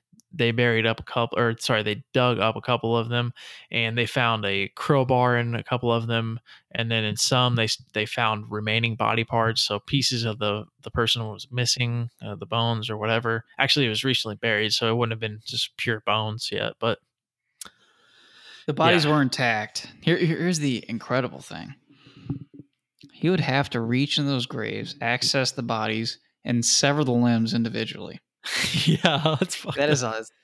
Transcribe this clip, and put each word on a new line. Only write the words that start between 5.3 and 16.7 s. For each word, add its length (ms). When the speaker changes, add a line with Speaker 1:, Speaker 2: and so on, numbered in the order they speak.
Speaker 1:
in 180
a 80
couple 280
of 140
them. 340
And 200
then 120
in 140
some, 380
they 80
s-, 180
they 120
found 460
remaining 440
body 280
parts, 400
so 160
pieces 460
of 120
the, 280
the 80
person 360
was 240
missing, 600
uh, 120
the 100
bones 460
or 60
whatever. 460
Actually, 300
it 20
was 140
recently 320
buried, 360
so 160
it 80
wouldn't 180
have 60
been 260
just 320
pure 280
bones 460
yet, 280